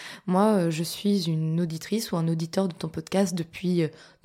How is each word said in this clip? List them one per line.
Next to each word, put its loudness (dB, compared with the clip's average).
moi, 4
euh, 4
je -2
suis 0
une 0
auditrice -4
ou 0
un 2
auditeur 0
de -6
ton -8
podcast 0
depuis, -2
euh, 2